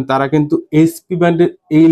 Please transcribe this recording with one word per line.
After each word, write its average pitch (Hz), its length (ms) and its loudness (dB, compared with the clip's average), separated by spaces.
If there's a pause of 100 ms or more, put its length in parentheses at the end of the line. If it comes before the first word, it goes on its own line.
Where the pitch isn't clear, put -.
(120)
তারা 135 160 0
কিন্তু 151 280 -2 (240)
এইচপি 165 360 -2
ব্র্যান্ডের 170 340 0 (280)
এই 160 140 4